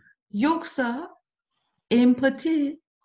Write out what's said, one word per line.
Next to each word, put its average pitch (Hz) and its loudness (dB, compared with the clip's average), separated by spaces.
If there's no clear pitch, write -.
Yoksa 269 -4
empati 269 2